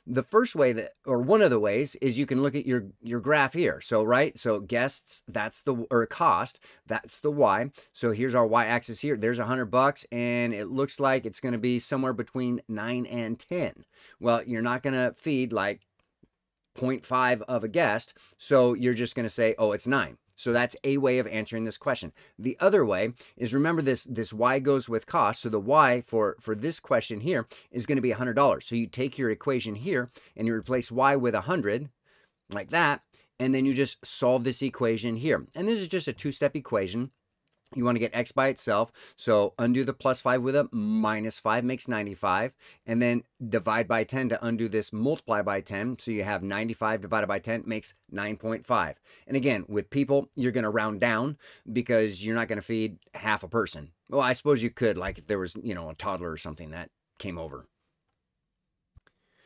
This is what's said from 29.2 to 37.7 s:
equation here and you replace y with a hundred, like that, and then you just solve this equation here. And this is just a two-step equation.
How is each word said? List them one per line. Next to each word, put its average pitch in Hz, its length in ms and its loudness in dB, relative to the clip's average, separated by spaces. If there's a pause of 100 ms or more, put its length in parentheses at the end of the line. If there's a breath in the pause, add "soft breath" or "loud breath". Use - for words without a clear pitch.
equation 113 440 -2
here 123 380 -4 (240 loud breath)
and 110 100 -2
you 113 80 0
replace 120 380 -4
y 135 240 4
with 123 180 2
a 104 60 0
hundred, 131 480 -2 (640 soft breath)
like 98 180 -8
that, 156 320 2 (380 soft breath)
and 131 120 2
then 131 120 2
you 139 80 4
just 127 340 -2
solve 127 380 2
this 127 180 -2
equation 113 540 0
here. 117 280 0 (120)
And 180 100 -4
this 220 140 0
is 180 80 -4
just 180 180 -2
a 143 60 -4
two-step 143 420 -2
equation. 117 560 -4 (640)